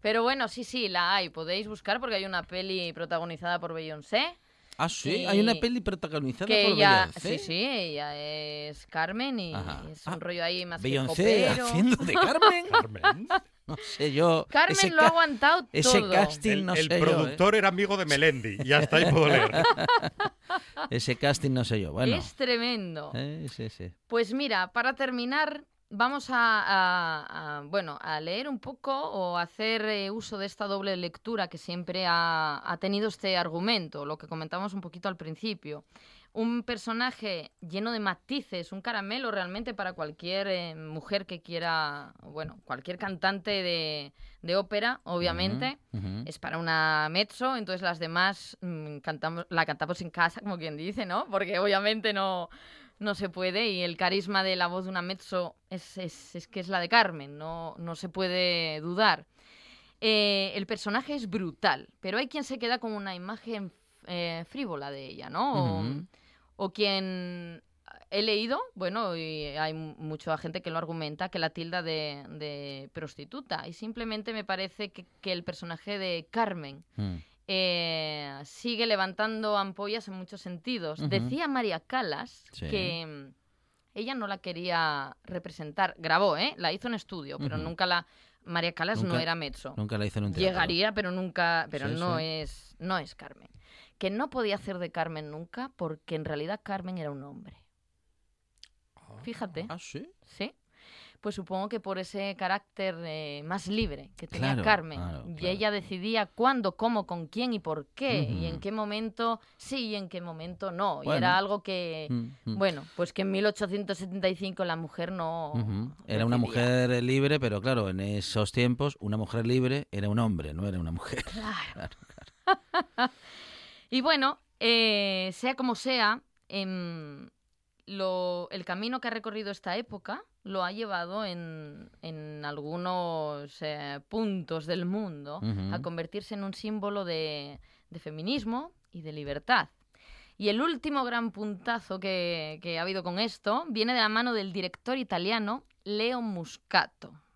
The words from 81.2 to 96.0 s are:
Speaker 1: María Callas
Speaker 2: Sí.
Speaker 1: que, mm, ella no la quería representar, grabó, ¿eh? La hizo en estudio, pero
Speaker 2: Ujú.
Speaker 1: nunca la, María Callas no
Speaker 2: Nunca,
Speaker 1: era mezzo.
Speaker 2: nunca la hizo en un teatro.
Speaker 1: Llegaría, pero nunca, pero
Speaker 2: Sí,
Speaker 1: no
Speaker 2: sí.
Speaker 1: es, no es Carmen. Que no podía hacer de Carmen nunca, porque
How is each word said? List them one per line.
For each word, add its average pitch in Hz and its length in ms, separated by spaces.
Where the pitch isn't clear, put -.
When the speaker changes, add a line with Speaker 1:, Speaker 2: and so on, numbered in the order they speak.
Speaker 1:
María 226 320
Callas 240 640
Speaker 2:
Sí. - 160
Speaker 1:
que, 175 360
mm, 143 280
ella 240 220
no 226 120
la 196 120
quería 165 760
representar, 175 720
grabó, 165 380
¿eh? 247 200
La 170 160
hizo 214 140
en 240 80
estudio, 143 440
pero 143 160
Speaker 2:
Ujú. 156 100
Speaker 1:
nunca 170 200
la, 175 200
María 170 260
Callas 190 320
no 185 60
Speaker 2:
Nunca, 127 120
Speaker 1:
era 165 140
mezzo. 147 420
Speaker 2:
nunca 107 200
la 104 100
hizo 107 120
en 104 60
un 98 80
teatro. 180 160
Speaker 1:
Llegaría, 180 440
pero 190 180
nunca, 170 580
pero 139 200
Speaker 2:
Sí, - 60
Speaker 1:
no 170 220
Speaker 2:
sí. 160 60
Speaker 1:
es, 160 560
no 185 180
es 147 160
Carmen. - 360
Que 190 120
no 240 200
podía 220 260
hacer 196 220
de 175 140
Carmen 156 400
nunca, 170 440
porque 160 400